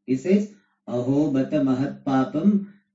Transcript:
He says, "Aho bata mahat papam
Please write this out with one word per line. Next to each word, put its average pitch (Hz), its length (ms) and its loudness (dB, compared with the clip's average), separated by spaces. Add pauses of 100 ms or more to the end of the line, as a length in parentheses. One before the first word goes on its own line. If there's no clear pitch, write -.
He 131 100 0
says, 202 360 0 (340)
"Aho 139 440 0
bata 135 300 0
mahat 135 440 -2
papam 151 640 0 (280)